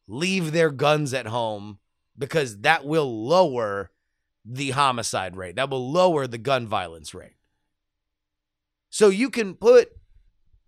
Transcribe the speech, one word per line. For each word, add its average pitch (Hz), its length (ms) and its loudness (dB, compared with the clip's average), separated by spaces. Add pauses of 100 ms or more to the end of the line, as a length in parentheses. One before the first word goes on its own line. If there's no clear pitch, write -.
leave 165 460 -4
their 165 180 4
guns 143 420 0
at 123 140 -4
home 107 500 -6 (400)
because 131 420 -4
that 135 260 2
will 135 420 -2
lower 120 640 0 (540)
the 131 260 -6
homicide 120 640 -2
rate. 92 220 -12
That 135 120 -2
will 131 220 -4
lower 165 340 2
the 120 120 -8
gun 120 280 -2
violence 90 480 -6
rate. 85 220 -20 (1500)
So 208 200 4
you 214 200 0
can 208 260 -4
put 240 360 6 (760)